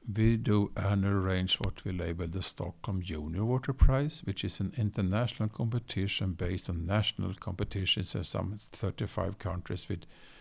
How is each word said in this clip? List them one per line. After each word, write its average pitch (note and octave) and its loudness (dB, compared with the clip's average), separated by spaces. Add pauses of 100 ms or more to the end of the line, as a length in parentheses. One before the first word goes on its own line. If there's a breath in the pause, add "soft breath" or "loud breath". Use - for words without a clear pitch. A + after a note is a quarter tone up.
(160)
We A2+ 6
do G#2 2
and G2 2
arrange F#2+ 2
what - -2
we F#2+ -4
label F2 -2
the F2+ -4
Stockholm F#2 -4
Junior E2 -4
Water B2+ 0
Prize, C#3 6
which - -4
is - -4
an F#2+ -2
international G#2+ 0
competition G#2+ -2
based F2+ -2
on E2 -2
national G2 0
competitions - -4
in F#2+ -2
some F#2+ -4
thirty-five F#2+ -4
countries F2+ -6
with F2+ -6 (360 loud breath)